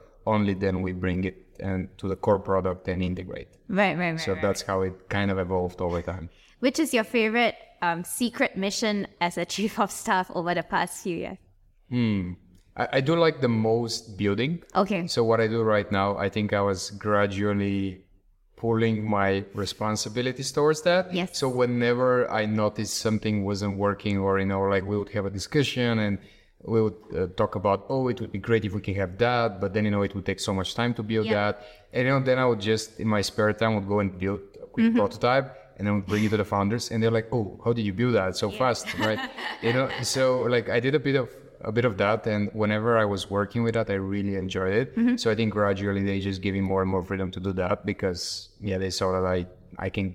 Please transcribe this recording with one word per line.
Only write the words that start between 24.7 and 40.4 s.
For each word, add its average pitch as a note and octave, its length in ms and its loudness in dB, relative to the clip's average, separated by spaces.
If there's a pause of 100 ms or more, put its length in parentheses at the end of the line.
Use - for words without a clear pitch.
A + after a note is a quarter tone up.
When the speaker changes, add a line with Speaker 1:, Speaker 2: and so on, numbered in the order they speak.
Speaker 1:
we G#2 100 0
would G2+ 140 -2
have G2+ 160 -2
a G2 40 -4
discussion A#2+ 680 0
and G2+ 200 0 (460)
we A2+ 160 2
would, G#2+ 140 2 (200)
uh, F2+ 120 0 (100)
talk G#2 180 0
about, G2 340 0
"Oh, C3 200 0
it B2 120 -2
would A2 120 -8
be G#2 60 -6
great A2 260 2
if G2 80 -4
we G#2 80 -4
can F#2+ 140 -4
have F#2+ 240 -4
that," A#2 420 2
but G2 140 -2
then, G#2+ 100 2
you G#2+ 60 2
know, G2+ 120 2
it G2 120 -2
would F#2+ 120 -6
take F#2+ 140 -2
so G#2+ 140 -2
much F#2+ 200 -2
time A#2+ 200 0
to A2+ 80 -4
build G#2+ 240 0
Speaker 2:
Yeah. A2 80 0 (180)
Speaker 1:
that. - 100 -10 (300)
And, B2+ 140 0
you C3 60 2
know, C3+ 80 4
then C3 180 2
I B2+ 80 4
would A#2 140 2
just, A2 380 -2
in A2 100 0
my G#2+ 120 4
spare G#2+ 320 2
time, A2 240 2
would G2 100 -2
go G2+ 140 2
and F#2 180 -2
build G2 220 -2 (220)
a - 40 -14
quick A3+ 200 2
Speaker 2:
Mm-hmm. A3+ 100 2
Speaker 1:
prototype, B2+ 500 2 (300)
and G2 100 -4
then G#2 100 2
would F#2+ 100 -2
bring G#2+ 180 2
it G#2+ 60 2
to G#2+ 80 4
the G#2 60 0
founders, G2+ 460 0
and A2+ 120 0
they're A2+ 80 4 (100)
like, A2 100 -8
"Oh, A2 340 -2
how A#2 100 2
did A#2 100 -2
you G2+ 80 0
build A#2 220 2
that F#2 220 2
so G#2+ 140 0
Speaker 2:
Yeah. G#2 80 -10
Speaker 1:
fast?" B2 400 0
Right? G#2+ 260 0
Speaker 2:
<laughs> - 420 -10
Speaker 1:
You A#2 80 4
know, C3 140 2 (140)
so, B2+ 400 2 (120)